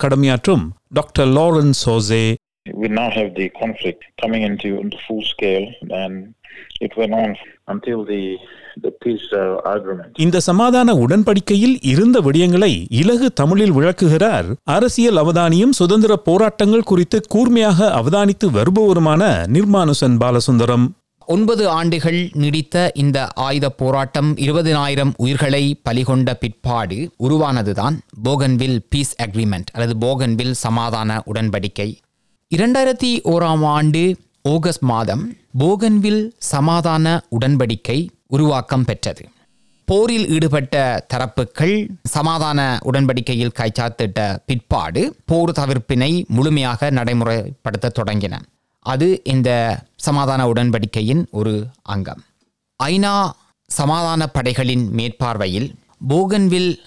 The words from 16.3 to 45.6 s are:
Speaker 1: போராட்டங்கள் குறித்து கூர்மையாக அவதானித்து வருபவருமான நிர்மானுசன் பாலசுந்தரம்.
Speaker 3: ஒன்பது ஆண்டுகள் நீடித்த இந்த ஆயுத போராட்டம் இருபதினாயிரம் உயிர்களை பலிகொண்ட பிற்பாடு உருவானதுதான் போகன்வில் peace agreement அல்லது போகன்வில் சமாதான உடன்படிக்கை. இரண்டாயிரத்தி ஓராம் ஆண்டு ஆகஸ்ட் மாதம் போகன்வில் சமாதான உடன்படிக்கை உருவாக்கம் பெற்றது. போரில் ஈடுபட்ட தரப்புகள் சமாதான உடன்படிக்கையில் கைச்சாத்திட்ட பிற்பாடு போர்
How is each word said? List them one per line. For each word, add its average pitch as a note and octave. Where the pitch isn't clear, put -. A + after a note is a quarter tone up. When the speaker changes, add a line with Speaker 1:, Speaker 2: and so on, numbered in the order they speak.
Speaker 1:
போராட்டங்கள் G#3
குறித்து F3+
கூர்மையாக A3
அவதானித்து G3+
வருபவருமான F3+
நிர்மானுசன் D#3
பாலசுந்தரம். B2
Speaker 3:
ஒன்பது G#3+
ஆண்டுகள் E3
நீடித்த D3
இந்த C#3
ஆயுத C#3
போராட்டம் C3+
இருபதினாயிரம் C#3+
உயிர்களை C#3
பலிகொண்ட B2+
பிற்பாடு A2+
உருவானதுதான் C3
போகன்வில் C3
peace C#3
agreement G#2
அல்லது A#2
போகன்வில் B2
சமாதான A2+
உடன்படிக்கை. G#2
இரண்டாயிரத்தி B3+
ஓராம் D#3+
ஆண்டு D3+
ஆகஸ்ட் D#3+
மாதம் A2+
போகன்வில் G#3
சமாதான D#3+
உடன்படிக்கை B2+
உருவாக்கம் C3+
பெற்றது. -
போரில் A3
ஈடுபட்ட D3
தரப்புகள் B2+
சமாதான D3+
உடன்படிக்கையில் B2+
கைச்சாத்திட்ட A2
பிற்பாடு G#2+
போர் E3